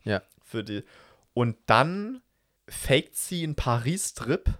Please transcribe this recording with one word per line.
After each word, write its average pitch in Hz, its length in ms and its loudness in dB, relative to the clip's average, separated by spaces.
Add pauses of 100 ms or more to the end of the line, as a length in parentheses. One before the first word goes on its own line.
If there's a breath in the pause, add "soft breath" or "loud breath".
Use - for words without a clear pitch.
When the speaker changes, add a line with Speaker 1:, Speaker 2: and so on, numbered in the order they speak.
Speaker 1:
Ja. 101 160 0 (220)
Speaker 2:
Für 113 200 -6
die. 104 200 -8 (500 soft breath)
Und 120 320 2
dann 190 560 2 (480)
faked - 460 0
sie 170 280 -6
einen 151 120 -4
Paris-Trip 123 960 -2 (100)